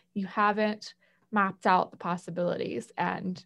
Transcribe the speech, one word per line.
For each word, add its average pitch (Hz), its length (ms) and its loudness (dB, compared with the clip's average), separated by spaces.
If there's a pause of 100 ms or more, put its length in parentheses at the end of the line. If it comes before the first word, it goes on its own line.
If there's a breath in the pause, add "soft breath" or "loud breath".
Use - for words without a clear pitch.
(140 loud breath)
You 196 120 -4
haven't 208 680 0 (360)
mapped 196 360 0
out 185 260 4
the - 40 -20
possibilities, 175 1000 -4
and 180 500 -4